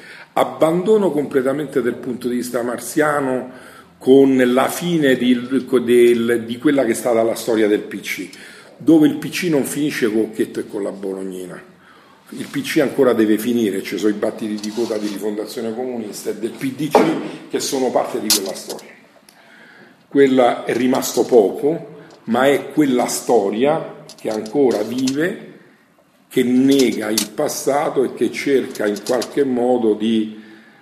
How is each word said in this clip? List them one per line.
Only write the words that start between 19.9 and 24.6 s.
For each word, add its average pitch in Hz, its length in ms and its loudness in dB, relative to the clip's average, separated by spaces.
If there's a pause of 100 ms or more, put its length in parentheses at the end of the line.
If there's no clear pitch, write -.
Quella 131 560 4
è 123 100 -2
rimasto 123 500 0
poco, 127 760 2 (240)
ma 120 220 0
è 139 260 0
quella 127 340 2
storia 120 1000 0 (160)
che - 80 -8
ancora 110 540 0